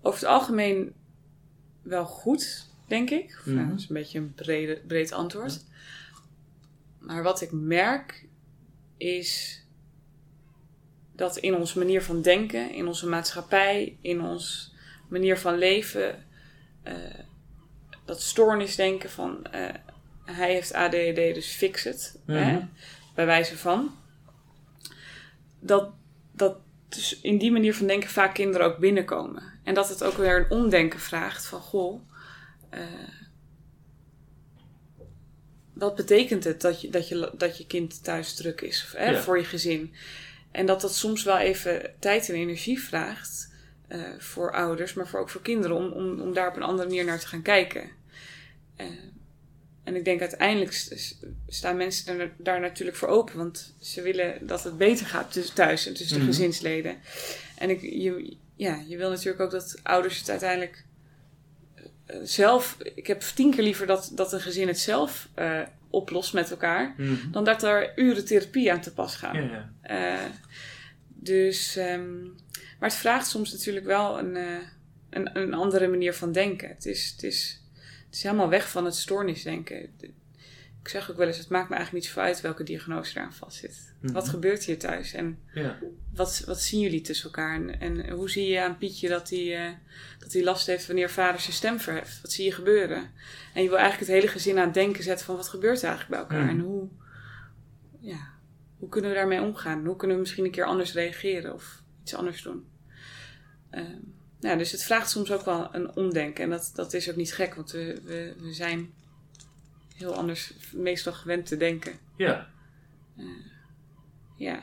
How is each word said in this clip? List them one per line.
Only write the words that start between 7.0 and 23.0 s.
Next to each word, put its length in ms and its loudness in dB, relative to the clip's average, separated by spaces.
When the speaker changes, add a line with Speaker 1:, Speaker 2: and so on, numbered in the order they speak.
Speaker 1:
wat 180 2
ik 100 -8
merk 720 0
is 680 -4
dat 220 -2
in 180 2
onze 220 0
manier 260 4
van 180 -2
denken, 520 4
in 140 -4
onze 200 -4
maatschappij, 920 2
in 200 -4
onze 480 -8
manier 300 4
van 180 2
leven, 680 2
eh, 100 -12
dat 160 -8
stoornisdenken 880 4
van, 360 -8
eh, 280 -8
hij 300 0
heeft 220 -2
A 140 4
D 40 0
H 180 2
D, 40 -2
dus 320 2
fix 360 0
het, 420 -8
Speaker 2:
Mhm. 120 0
Speaker 1:
hè, 220 4